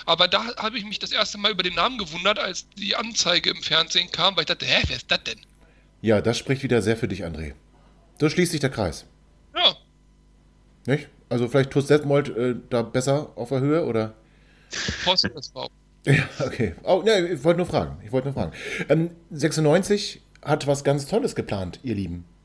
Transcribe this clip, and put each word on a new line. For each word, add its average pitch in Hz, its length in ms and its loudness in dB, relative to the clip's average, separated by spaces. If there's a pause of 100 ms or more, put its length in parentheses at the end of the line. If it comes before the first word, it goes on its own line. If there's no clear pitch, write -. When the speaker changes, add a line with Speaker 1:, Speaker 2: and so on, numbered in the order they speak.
Speaker 1:
Aber 170 220 4
da 208 300 -2
habe 220 200 -4
ich 202 60 -6
mich 208 160 -8
das 190 140 -8
erste 214 240 -2
Mal 208 140 0
über 185 120 -2
den 180 120 -4
Namen 226 220 0
gewundert, 180 420 -2
als - 320 -6
die 196 260 -2
Anzeige 190 520 0
im - 140 -4
Fernsehen 165 480 0
kam, 180 240 0
weil 170 60 0
ich 151 60 -4
dachte, - 180 -4
„Hä, 160 220 2
wer 127 100 -6
ist - 120 -14
das - 140 -2
denn?“ 113 160 -10 (640)
Speaker 2:
Ja, 107 180 4
das 117 180 0
spricht 135 240 -2
wieder 123 200 2
sehr 110 160 2
für 117 100 -2
dich, 92 160 -6
André. 78 300 -8 (680)
So 196 100 4
schließt 170 220 2
sich 151 80 -4
der 135 100 0
Kreis. 95 360 -2 (500)
Speaker 1:
Ja. - 220 2 (1120)
Speaker 2:
Nicht? 139 200 0 (220)
Also 123 180 0
vielleicht 135 240 2
Tuss 139 160 2
Detmold, 143 480 2
äh, 123 200 0 (140)
da 117 120 2
besser 131 560 -2
auf 117 100 -6
der 135 140 0
Höhe, 151 240 2
oder? 110 280 0 (920)
Speaker 1:
Post 185 180 4
S - 300 -8
V. 127 160 -10 (180)
Speaker 2:
<laughs> - 180 -20
Ja, 139 220 4 (120)
okay. 113 440 -2
Oh, 185 180 4
ne, 190 280 4
ich 143 160 -4
wollte 170 140 6
nur 175 80 0
fragen. 82 360 -2
Ich 104 80 -16
wollte 131 160 0
nur 139 60 -4
fragen. 98 180 -4 (380)
Ähm, 165 220 4 (200)
sechsundneunzig 160 920 2 (200)
hat 147 260 0
was 143 160 0
ganz 139 240 2
Tolles 226 280 0
geplant, 95 480 -4
ihr 117 120 -2
Lieben. 87 300 -4 (200)